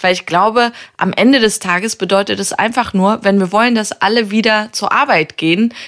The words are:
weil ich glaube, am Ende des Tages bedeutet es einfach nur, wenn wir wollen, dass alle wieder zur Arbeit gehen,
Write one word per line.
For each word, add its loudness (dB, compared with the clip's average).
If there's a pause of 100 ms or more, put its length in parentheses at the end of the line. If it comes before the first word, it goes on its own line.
weil 2
ich -6
glaube, 2 (260)
am -2
Ende 4
des 0
Tages -4
bedeutet -2
es -6
einfach -2
nur, 2
wenn 2
wir 0
wollen, 2
dass -2
alle -2
wieder 0
zur -6
Arbeit 0
gehen, 0 (120)